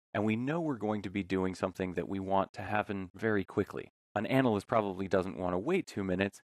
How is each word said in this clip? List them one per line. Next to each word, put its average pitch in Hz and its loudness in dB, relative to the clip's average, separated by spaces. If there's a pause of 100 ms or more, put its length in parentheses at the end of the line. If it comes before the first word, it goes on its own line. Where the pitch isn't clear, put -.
(140)
and 104 0
we 110 2
know 139 -2
we're 151 -2
going 107 -2
to 101 -6
be 98 -2
doing 92 0
something 92 -2
that 87 -2
we 98 -4
want 95 0
to - -10
happen 101 -4
very 107 2
quickly. - -4 (240)
An 104 0
analyst 123 4
probably 98 0
doesn't 92 2
want 90 0
to 90 2
wait 156 -2
two 101 -4
minutes 95 0